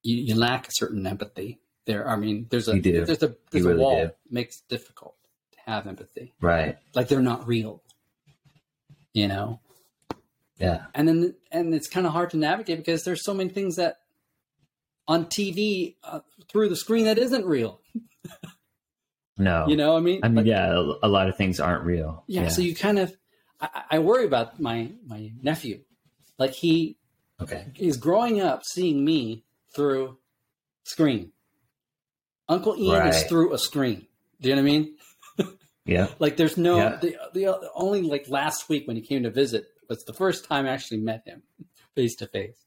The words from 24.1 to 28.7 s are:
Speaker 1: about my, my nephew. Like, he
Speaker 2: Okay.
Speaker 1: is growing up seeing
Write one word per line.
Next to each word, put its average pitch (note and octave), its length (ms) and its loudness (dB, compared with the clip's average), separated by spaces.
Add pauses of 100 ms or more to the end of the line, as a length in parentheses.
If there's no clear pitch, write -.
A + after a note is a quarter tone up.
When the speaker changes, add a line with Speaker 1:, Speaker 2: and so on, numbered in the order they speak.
Speaker 1:
about B2 360 -2
my, A#2 300 -4 (140)
my G#2+ 360 -14
nephew. C#3 400 -4 (580)
Like, C3+ 140 2
he E3 420 2 (460)
Speaker 2:
Okay. - 240 -10 (120)
Speaker 1:
is D#3+ 200 0
growing G#3 420 2
up D#3+ 240 0
seeing D#3+ 400 0